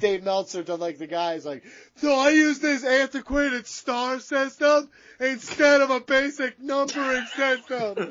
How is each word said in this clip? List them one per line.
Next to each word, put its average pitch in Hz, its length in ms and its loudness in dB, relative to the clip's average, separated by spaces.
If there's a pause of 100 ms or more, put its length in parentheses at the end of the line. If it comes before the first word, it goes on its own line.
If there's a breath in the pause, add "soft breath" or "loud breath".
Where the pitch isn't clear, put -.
Dave 196 220 0
Meltzer 190 400 -4
done 165 160 -6
like 170 180 -6
the 156 100 -12
guy. 170 280 -4
He's 151 100 -10
like, 143 180 -10 (320 loud breath)
So 294 180 0
I 269 180 4
use 302 280 4
this 285 240 0
antiquated 262 840 0
star 254 520 -4
system 285 680 0 (300 loud breath)
instead 277 600 4
of 269 100 2
a 254 100 2
basic 269 580 0
numbering 269 680 -2
system. 247 840 -2